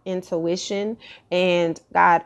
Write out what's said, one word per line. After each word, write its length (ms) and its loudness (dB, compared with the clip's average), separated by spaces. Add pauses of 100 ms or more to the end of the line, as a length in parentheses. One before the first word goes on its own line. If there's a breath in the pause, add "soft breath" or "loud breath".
intuition, 920 -6 (340 loud breath)
and 500 0 (120)
God 340 4